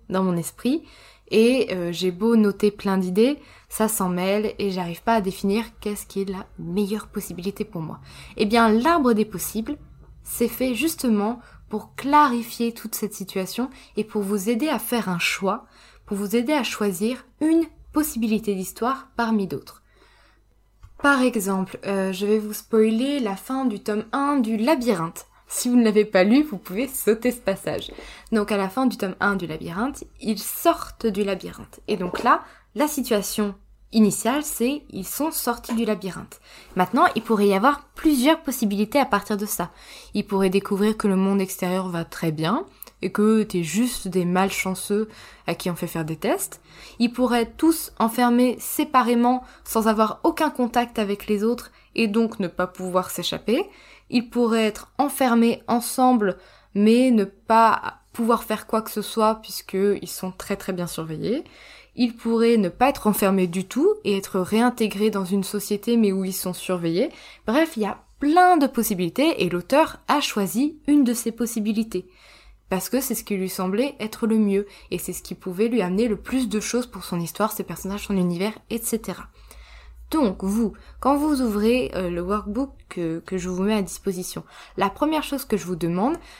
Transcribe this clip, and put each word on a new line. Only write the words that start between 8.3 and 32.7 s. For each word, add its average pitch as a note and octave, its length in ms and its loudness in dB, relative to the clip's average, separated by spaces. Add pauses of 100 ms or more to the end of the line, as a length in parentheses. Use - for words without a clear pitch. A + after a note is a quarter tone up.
Eh - 80 2
bien, A3+ 240 4
l'arbre B3 440 4
des G#3+ 120 2
possibles, G#3+ 520 -6 (460)
c'est - 240 -2
fait B3+ 260 -2
justement A#3 640 0 (300)
pour - 260 -8
clarifier A#3+ 800 2
toute A3+ 220 -10
cette G3+ 180 -6
situation G3 560 -6 (280)
et G#3+ 80 0
pour G#3+ 160 -4
vous G3 280 -2
aider A#3+ 200 0
à B3+ 100 0
faire A3+ 300 -2
un F3 100 -2
choix, G3 460 -2 (400)
pour G#3 120 -6
vous G3+ 180 -2
aider A#3+ 180 2
à C#4 100 2
choisir G#3 600 -2 (160)
une D#4+ 240 4 (260)
possibilité A3 640 0
d'histoire A3+ 520 -4 (100)
parmi A3 300 0
d'autres. - 360 -12 (1200)
Par C#4 200 6
exemple, G3 640 0
euh, F#3+ 280 0
je F#3+ 120 -4
vais G#3+ 140 4
vous G#3+ 140 -6
spoiler A3+ 680 2
la G3+ 160 -2
fin C4 300 -4
du G#3 160 -2
tome G#3+ 320 -4
un C#4 240 0
du A3+ 180 0
Labyrinthe. A3+ 720 0 (200)
Si - 220 -4
vous B3 80 6
ne A#3 80 8
l'avez G#3+ 180 4
pas G3 220 4
lu, B3+ 180 6
vous C4 140 -8
pouvez G#3+ 320 -6
sauter A3+ 420 0
ce B3 80 -6
passage. - 500 -4 (440)
Donc G#3 180 0
à G#3 60 0
la G3 100 0
fin B3+ 180 0
du B3+ 120 0
tome F#3+ 240 -4
un G3+ 160 2
du F3 100 -6
Labyrinthe, E3+ 560 -6 (160)
ils G#3+ 200 -2
sortent - 680 -2
du G3+ 160 0
labyrinthe. F#3+ 640 -8
Et G#3+ 80 0
donc F3+ 280 -4
là, C#4 200 4 (320)